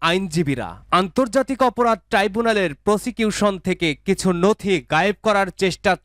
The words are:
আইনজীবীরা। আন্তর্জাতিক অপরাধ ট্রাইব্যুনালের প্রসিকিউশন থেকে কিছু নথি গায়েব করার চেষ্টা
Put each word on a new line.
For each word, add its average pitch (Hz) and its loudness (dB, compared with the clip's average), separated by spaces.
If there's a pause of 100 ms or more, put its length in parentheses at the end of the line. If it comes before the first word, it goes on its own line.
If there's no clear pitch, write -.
আইনজীবীরা। 156 -2 (320)
আন্তর্জাতিক 254 -2 (100)
অপরাধ 233 0 (120)
ট্রাইব্যুনালের 208 0 (160)
প্রসিকিউশন 208 0 (140)
থেকে 175 -2 (180)
কিছু 190 0 (160)
নথি 202 2 (180)
গায়েব 185 2 (100)
করার 202 2 (140)
চেষ্টা 190 0 (140)